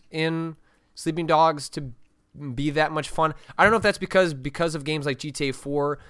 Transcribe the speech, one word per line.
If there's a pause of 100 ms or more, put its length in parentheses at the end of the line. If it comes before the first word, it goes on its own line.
in (400)
Sleeping
Dogs
to (640)
be
that
much
fun. (240)
I
don't
know
if
that's
because,
because
of
games
like
G
T
A
four, (100)